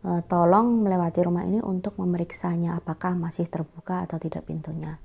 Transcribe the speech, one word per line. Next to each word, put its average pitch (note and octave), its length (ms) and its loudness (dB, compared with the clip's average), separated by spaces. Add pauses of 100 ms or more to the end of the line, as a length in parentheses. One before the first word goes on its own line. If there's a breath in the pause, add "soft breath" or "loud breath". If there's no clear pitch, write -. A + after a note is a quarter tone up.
eh, F3 120 2 (120)
tolong G3+ 480 6
melewati F3+ 400 2
rumah F3 240 2
ini F#3+ 160 0
untuk G3 400 -4
memeriksanya E3+ 800 -2
apakah E3+ 320 -4
masih E3+ 320 -2
terbuka E3+ 640 -6
atau E3 80 -6
tidak D#3+ 320 -8
pintunya. D#3 560 -8